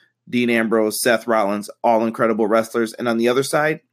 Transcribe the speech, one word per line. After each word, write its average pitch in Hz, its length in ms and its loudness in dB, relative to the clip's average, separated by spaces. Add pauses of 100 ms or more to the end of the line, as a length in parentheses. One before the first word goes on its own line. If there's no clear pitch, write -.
(280)
Dean 123 220 0
Ambrose, 110 520 0
Seth 117 260 0
Rollins, 104 420 0 (140)
all 113 200 2
incredible 113 440 0
wrestlers. 113 460 0
And 123 140 -6
on 117 100 -2
the 117 100 2
other 123 160 2
side, 156 380 -2 (120)